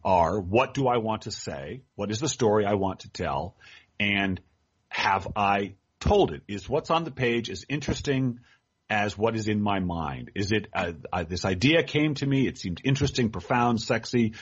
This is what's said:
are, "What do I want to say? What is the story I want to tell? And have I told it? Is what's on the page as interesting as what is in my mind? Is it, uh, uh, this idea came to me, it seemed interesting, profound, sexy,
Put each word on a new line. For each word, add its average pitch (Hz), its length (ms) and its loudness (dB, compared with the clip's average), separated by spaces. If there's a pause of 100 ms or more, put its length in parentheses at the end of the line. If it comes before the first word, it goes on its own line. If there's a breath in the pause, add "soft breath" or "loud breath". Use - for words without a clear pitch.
are, 92 380 4
"What 117 340 2
do 135 140 2
I 120 80 4
want 110 260 -2
to 107 80 -10
say? 85 520 -10 (120)
What 101 160 -4
is 110 80 -2
the 113 100 -2
story 107 380 4
I 104 80 2
want 95 260 -2
to - 100 -18
tell? 78 440 -4 (460 loud breath)
And 98 400 0 (480)
have 98 480 0
I 101 380 0 (260)
told 175 320 4
it? 71 160 -10
Is 101 180 -8
what's 151 240 -2
on 165 140 2
the 156 60 -8
page 117 400 0
as 95 180 -10
interesting 131 720 -2 (480 soft breath)
as 104 280 0
what 110 200 2
is 107 100 -2
in 107 140 2
my 101 180 2
mind? 80 560 -4
Is 98 160 -2
it, 107 220 2
uh, 87 200 -2 (200)
uh, 87 120 0
this 87 200 -4
idea 135 400 4
came 151 300 0
to 143 120 -4
me, 135 220 2
it - 100 -4
seemed 87 240 -6
interesting, 131 480 2
profound, 120 500 2
sexy, 113 600 0